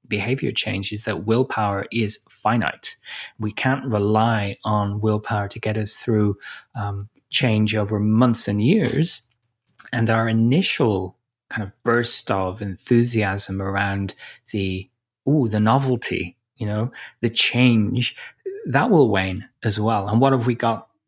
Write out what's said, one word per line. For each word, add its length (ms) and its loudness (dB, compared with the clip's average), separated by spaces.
behavior 400 -2
change 400 -6
is 140 -10
that 200 -4
willpower 680 0
is 280 -2
finite. 680 -2
We 120 -4
can't 340 -2
rely 800 2
on 380 0
willpower 460 0
to 120 -12
get 180 -2
us 180 -2
through, 420 0
um, 340 -8
change 440 2
over 240 0
months 480 2
and 140 0
years. 600 2
And 200 0
our 180 2
initial 880 2
kind 140 -6
of 100 -10
burst 460 0
of 320 -2
enthusiasm 1000 0
around 520 -4
the, 360 -4
ooh, 200 2
the 120 0
novelty, 760 0
you 100 -6
know, 240 -2
the 80 0
change, 840 2
that 240 2
will 180 6
wane 400 -2
as 160 -2
well. 280 0
And 140 2
what 120 4
have 120 0
we 100 0
got 320 -2